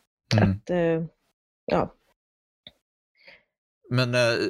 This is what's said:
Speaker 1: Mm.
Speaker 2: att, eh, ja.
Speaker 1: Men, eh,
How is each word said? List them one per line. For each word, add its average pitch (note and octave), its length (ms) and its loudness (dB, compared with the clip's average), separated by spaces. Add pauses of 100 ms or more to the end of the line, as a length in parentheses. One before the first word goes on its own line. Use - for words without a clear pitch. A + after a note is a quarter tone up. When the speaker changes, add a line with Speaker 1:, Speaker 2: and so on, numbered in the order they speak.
(340)
Speaker 1:
Mm. G#2 160 4
Speaker 2:
att, G2 200 -6
eh, E3+ 340 -2 (600)
ja. - 300 -4 (2000)
Speaker 1:
Men, B2 240 -2
eh, A#2+ 200 2 (140)